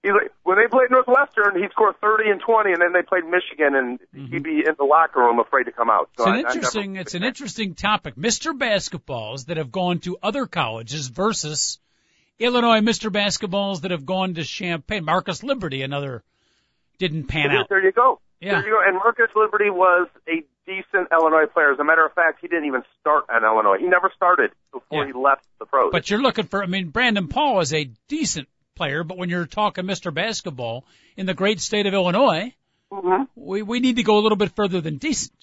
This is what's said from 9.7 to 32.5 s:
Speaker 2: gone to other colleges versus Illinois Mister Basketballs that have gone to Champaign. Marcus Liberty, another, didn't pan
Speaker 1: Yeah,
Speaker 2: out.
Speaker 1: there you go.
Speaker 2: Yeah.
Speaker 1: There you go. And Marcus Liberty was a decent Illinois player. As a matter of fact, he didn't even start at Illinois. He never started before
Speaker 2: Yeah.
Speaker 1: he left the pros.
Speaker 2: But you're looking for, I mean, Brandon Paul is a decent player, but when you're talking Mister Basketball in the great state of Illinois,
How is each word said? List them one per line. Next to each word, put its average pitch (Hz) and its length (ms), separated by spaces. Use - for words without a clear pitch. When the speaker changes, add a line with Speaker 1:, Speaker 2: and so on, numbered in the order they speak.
Speaker 2:
gone 180 280
to 180 220
other 226 260
colleges 123 600
versus 156 720
Illinois 233 420
Mister 220 300
Basketballs 196 680
that 180 100
have 147 140
gone 185 280
to 160 100
Champaign. 175 640
Marcus 175 380
Liberty, 185 400
another, 135 400
didn't 160 300
pan 147 240
Speaker 1:
Yeah, - 80
Speaker 2:
out. - 100
Speaker 1:
there 190 140
you 190 80
go. 240 280
Speaker 2:
Yeah. 196 140
Speaker 1:
There 196 160
you 214 40
go. 214 120
And 190 100
Marcus 226 400
Liberty 214 340
was 180 380
a 165 160
decent 190 460
Illinois 160 340
player. 151 280
As 131 60
a 147 40
matter 160 220
of 151 80
fact, 165 280
he 175 60
didn't 160 180
even 131 160
start 151 300
at 117 140
Illinois. 107 360
He 165 60
never 180 300
started 175 340
before 147 320
Speaker 2:
Yeah. - 20
Speaker 1:
he 135 60
left 135 320
the 110 80
pros. 127 240
Speaker 2:
But - 180
you're 208 120
looking 233 240
for, 196 180
I - 20
mean, 185 240
Brandon 214 380
Paul 254 320
is 139 140
a 151 160
decent 277 400
player, 156 280
but 180 140
when 180 120
you're 175 160
talking 196 400
Mister 185 260
Basketball 135 720
in 190 100
the 185 60
great 190 280
state 208 240
of 196 80
Illinois, 190 600